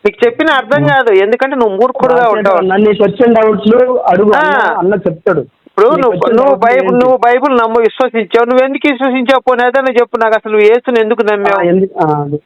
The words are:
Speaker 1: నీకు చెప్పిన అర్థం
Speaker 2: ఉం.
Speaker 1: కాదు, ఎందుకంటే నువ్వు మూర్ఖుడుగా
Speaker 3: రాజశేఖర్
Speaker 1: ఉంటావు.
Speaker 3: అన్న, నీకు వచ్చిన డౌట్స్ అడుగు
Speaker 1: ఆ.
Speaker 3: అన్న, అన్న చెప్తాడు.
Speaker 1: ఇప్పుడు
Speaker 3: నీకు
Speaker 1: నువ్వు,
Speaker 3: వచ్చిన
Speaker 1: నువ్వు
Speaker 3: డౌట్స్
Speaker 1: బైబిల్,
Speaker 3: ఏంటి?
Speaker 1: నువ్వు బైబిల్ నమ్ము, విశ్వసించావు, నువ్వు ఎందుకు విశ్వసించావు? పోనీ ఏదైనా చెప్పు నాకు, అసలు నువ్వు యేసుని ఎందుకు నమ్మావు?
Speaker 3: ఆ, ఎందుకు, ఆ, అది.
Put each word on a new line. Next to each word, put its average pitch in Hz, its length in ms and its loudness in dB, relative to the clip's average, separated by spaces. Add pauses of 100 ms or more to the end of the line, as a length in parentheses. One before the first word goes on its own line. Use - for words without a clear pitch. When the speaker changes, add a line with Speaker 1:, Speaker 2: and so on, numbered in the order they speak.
Speaker 1:
నీకు 208 200 0
చెప్పిన 302 260 0
అర్థం 269 300 0
Speaker 2:
ఉం. 285 60 0
Speaker 1:
కాదు, 262 260 2
ఎందుకంటే 240 420 0
నువ్వు 220 200 -2
మూర్ఖుడుగా 254 420 0
Speaker 3:
రాజశేఖర్ 226 200 0
Speaker 1:
ఉంటావు. 196 200 0
Speaker 3:
అన్న, 185 180 0
నీకు 208 280 2
వచ్చిన 233 300 2
డౌట్స్ 220 420 2 (340)
అడుగు 202 220 2
Speaker 1:
ఆ. 262 80 2
Speaker 3:
అన్న, 262 380 -2
అన్న 185 160 -2
చెప్తాడు. 175 480 -4
Speaker 1:
ఇప్పుడు - 460 -4
Speaker 3:
నీకు 302 120 0
Speaker 1:
నువ్వు, 226 180 0
Speaker 3:
వచ్చిన 226 180 -2
Speaker 1:
నువ్వు 269 200 2
Speaker 3:
డౌట్స్ 226 140 0
Speaker 1:
బైబిల్, 269 240 0
Speaker 3:
ఏంటి? 247 120 2
Speaker 1:
నువ్వు 254 120 2
బైబిల్ 254 400 0
నమ్ము, 226 220 0
విశ్వసించావు, 226 680 -2
నువ్వు 254 200 0
ఎందుకు 285 260 -2
విశ్వసించావు? 254 480 0
పోనీ 247 240 -2
ఏదైనా 262 380 0
చెప్పు 233 160 -4
నాకు, 220 180 0
అసలు 214 160 -6
నువ్వు 208 160 2
యేసుని 240 340 0
ఎందుకు 220 200 -2
నమ్మావు? 202 380 -2
Speaker 3:
ఆ, 180 40 -2
ఎందుకు, 190 360 -2
ఆ, 151 220 -2
అది. 143 240 -6